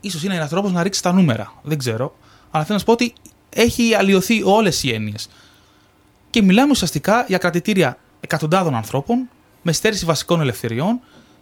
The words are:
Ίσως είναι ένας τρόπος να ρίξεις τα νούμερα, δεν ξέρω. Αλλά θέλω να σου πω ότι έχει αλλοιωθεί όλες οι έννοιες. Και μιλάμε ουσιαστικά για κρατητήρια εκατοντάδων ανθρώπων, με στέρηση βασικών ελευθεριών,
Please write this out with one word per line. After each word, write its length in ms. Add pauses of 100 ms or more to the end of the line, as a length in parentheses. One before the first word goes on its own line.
Ίσως 220
είναι 120
ένας 140
τρόπος 220
να 120
ρίξεις 180
τα 100
νούμερα, 420 (100)
δεν 140
ξέρω. 380 (360)
Αλλά 120
θέλω 100
να 60
σου 60
πω 60
ότι 220 (360)
έχει 440
αλλοιωθεί 500
όλες 400
οι 100
έννοιες. 360 (1000)
Και 120
μιλάμε 300
ουσιαστικά 560
για 100
κρατητήρια 600 (220)
εκατοντάδων 560
ανθρώπων, 540 (320)
με 100
στέρηση 340
βασικών 360
ελευθεριών, 580 (420)